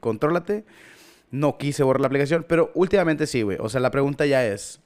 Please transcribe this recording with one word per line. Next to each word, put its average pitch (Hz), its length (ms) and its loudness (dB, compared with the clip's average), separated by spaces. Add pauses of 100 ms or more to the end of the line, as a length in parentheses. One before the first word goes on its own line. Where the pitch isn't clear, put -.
contrólate. 175 640 -2 (640)
No 139 260 0
quise 143 260 -2
borrar 131 200 2
la 135 60 2
aplicación, 143 380 0
pero 165 280 2
últimamente 170 520 2
sí, 127 160 -2
güey. 98 160 -2
O 110 120 -4
sea, 127 100 -2
la 127 100 2
pregunta 143 360 0
ya 131 200 2
es, - 400 -8